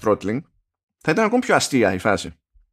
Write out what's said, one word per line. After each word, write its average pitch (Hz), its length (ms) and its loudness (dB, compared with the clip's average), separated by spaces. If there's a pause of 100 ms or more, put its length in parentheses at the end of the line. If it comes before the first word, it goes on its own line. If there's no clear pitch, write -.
throttling, 104 380 -2 (580)
θα - 140 -2
ήταν 214 140 2
ακόμη 240 160 0
πιο 185 140 0
αστεία 117 380 2
η 95 40 -4
φάση. 92 360 -2 (400)